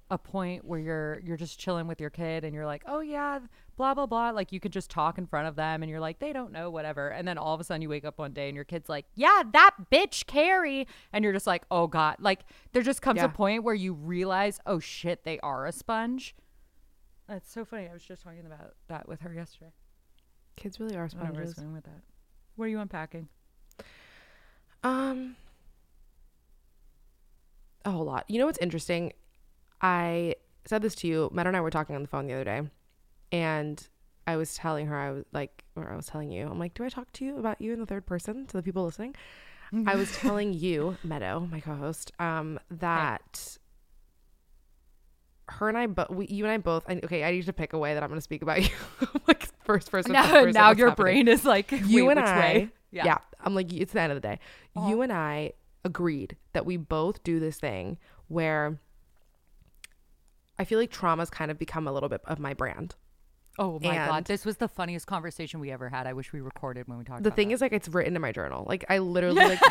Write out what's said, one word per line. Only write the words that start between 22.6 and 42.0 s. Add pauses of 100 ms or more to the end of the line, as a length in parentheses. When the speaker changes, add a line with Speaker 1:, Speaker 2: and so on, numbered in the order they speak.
Speaker 1:
are
you
unpacking? (1500)
Speaker 2:
Um, (2500)
a
whole
lot.
You
know
what's
interesting? (680)
I (300)
said
this
to
you.
Meadow
and
I
were
talking
on
the
phone
the
other
day, (680)
and (400)
I
was
telling
her,
I
was
like, (120)
or
I
was
telling
you,
I'm
like,
"Do
I
talk
to
you
about
you
in
the
third
person
to
the
people
listening?" (720)
I
was
Speaker 1:
<laughs>
Speaker 2:
telling
you,
Meadow, (100)
my
co-host,